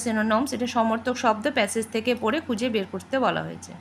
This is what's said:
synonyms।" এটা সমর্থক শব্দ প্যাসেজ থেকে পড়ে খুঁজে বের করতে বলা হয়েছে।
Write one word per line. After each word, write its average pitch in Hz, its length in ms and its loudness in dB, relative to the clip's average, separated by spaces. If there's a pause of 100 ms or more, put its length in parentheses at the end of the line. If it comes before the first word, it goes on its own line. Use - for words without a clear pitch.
synonyms।" 220 500 2
এটা 240 120 -2
সমর্থক 226 500 0
শব্দ 220 340 2
প্যাসেজ 220 400 0
থেকে 233 240 0
পড়ে 226 240 0
খুঁজে 247 300 -2
বের 214 220 0
করতে 190 280 -2
বলা 170 240 2
হয়েছে। - 380 -12